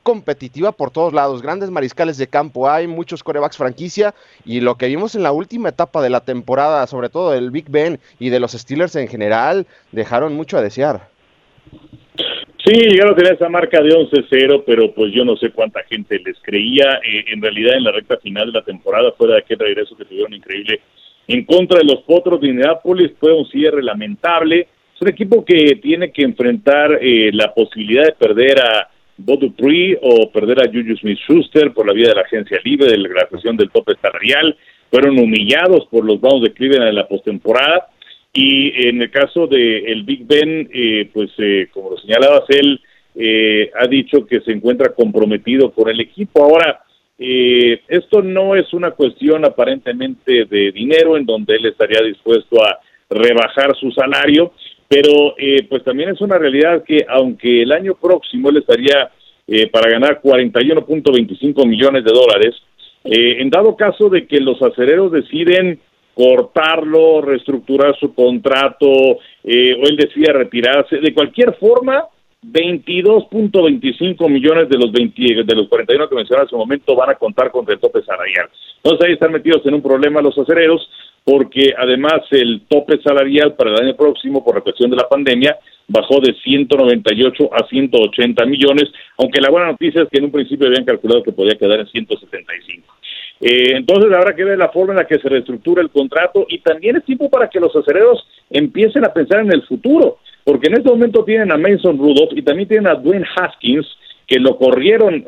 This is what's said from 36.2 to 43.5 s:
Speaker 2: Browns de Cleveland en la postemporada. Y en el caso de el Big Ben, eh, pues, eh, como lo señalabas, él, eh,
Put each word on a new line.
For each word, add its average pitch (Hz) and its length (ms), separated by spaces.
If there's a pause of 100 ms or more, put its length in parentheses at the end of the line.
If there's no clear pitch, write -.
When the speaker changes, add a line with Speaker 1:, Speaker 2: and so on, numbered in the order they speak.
Speaker 2:
Browns 127 240
de 107 80
Cleveland 127 380
en 107 40
la 101 140
postemporada. 120 800 (460)
Y 135 540
en 120 140
el 117 80
caso 143 360
de 120 340 (120)
el 110 120
Big 123 220
Ben, 151 460
eh, 110 400
pues, 104 240
eh, 98 340
como 95 200
lo 90 80
señalabas, 135 500
él, 139 320 (340)
eh, 110 640